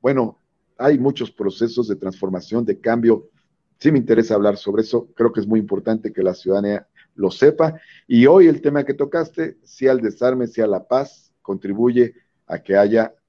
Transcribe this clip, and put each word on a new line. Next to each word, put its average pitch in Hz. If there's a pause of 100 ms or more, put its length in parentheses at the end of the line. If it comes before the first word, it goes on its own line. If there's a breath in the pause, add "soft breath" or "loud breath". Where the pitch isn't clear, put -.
bueno, 127 (400)
hay 135
muchos 127
procesos 113
de 101
transformación, 95
de 104
cambio. 113 (480)
Sí 147
me 147
interesa 113
hablar 101
sobre 104
eso, 117
creo 117
que 113
es 101
muy 110
importante 104
que 95
la 92
ciudadanía 101 (300 soft breath)
lo 98
sepa, 156 (260 loud breath)
y 120
hoy 175
el 151
tema 147
que 139
tocaste, 160
sí -
al 131
desarme, 123
sí 113
a 110
la 95
paz, - (100)
contribuye 113 (320 soft breath)
a 82
que 98
haya 110 (140)